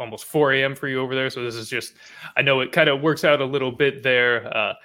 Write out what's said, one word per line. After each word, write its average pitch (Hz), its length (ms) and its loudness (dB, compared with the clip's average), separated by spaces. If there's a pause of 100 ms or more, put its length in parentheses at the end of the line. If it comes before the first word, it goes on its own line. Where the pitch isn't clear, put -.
almost 110 240 -12
four 147 300 2
A 135 100 2
M 139 100 -2
for 139 140 -8
you 131 120 -2
over 131 140 -4
there. 131 140 0
So 123 160 -10
this 120 100 -6
is 113 140 -10
just, - 260 -6 (420)
I 131 60 2
know 135 180 2
it 127 120 -4
kinda 151 240 4
works 147 280 0
out 147 180 4
a - 20 -2
little 131 280 -2
bit 135 300 0
there, 123 540 2
uh, 104 180 -2 (100)